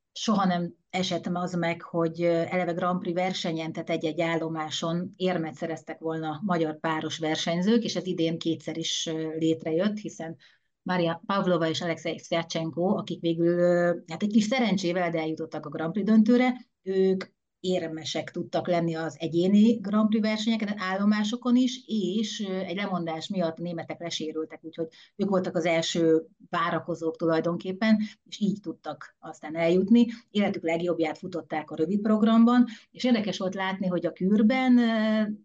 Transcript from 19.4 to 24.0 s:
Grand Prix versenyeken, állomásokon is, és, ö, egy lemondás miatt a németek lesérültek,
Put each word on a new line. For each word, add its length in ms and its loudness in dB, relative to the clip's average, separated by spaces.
Grand 360 2
Prix 180 2
versenyeken, 520 -2
állomásokon 760 0
is, 300 2
és, 640 -2
ö, 100 -2
egy 160 -6
lemondás 520 -4
miatt 320 -2
a 20 -6
németek 380 -8
lesérültek, 640 -6